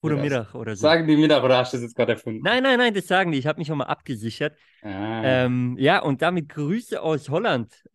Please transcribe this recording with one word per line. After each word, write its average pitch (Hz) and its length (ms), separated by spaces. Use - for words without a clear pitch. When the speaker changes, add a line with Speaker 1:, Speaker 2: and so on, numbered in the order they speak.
Speaker 1:
Guten 151 180
Speaker 2:
Mittag. - 0
Speaker 1:
Mittag 139 340
oder 110 220
so. 101 60
Speaker 2:
Sagen 160 240
die 156 100
Mittag 151 280
oder 127 120
hast 123 160
du 131 60
das 120 60
jetzt 113 120
gerade 117 160
erfunden? 110 300
Speaker 1:
Nein, 226 200
nein, 262 160
nein, 240 140
das 196 140
sagen 185 260
die. 143 60
Ich 127 80
hab 151 100
mich 160 120
schon 151 100
mal 131 60
abgesichert. 135 720
Speaker 2:
Ah. 107 420
Speaker 1:
Ähm, 123 540
ja, 156 220
und 139 200
damit 165 280
Grüße 175 520
aus 156 280
Holland, 147 440